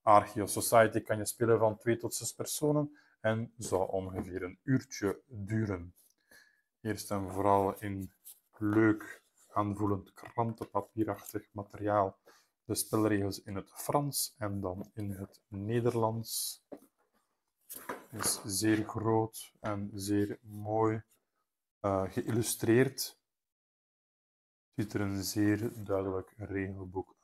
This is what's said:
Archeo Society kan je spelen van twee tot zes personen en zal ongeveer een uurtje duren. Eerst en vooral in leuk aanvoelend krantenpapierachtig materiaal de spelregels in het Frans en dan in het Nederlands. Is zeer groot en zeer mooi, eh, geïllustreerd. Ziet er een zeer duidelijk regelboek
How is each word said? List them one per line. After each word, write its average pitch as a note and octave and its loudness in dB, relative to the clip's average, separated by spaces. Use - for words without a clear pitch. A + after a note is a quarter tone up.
Archeo G#2 6
Society A2 4
kan G#2+ -2
je G#2 -4
spelen A2+ 2
van G#2+ 2
twee A#2 0
tot - -6
zes - -8
personen D3 -2
en A2+ -2
zal F#2+ 0
ongeveer F#2 -6
een F#2 -10
uurtje - 0
duren. G2+ -4
Eerst G#2+ -6
en G2 -4
vooral G2 4
in G2 -8
leuk G#2+ 2
aanvoelend G2+ -2
krantenpapierachtig G#2+ -4
materiaal G#2 0
de G#2 -4
spelregels G#2 0
in G2+ -10
het F#2 -10
Frans - -2
en G2+ -4
dan F#2+ -6
in G2+ -6
het F#2+ -12
Nederlands. A2+ -2
Is - -4
zeer G#2+ 2
groot A2 0
en G2+ -6
zeer G2+ 0
mooi, A2 0
eh, F#2+ 0
geïllustreerd. A#2 2
Ziet G#2+ -4
er A2 0
een G2 -2
zeer G#2 0
duidelijk G2 -4
regelboek F#2+ -8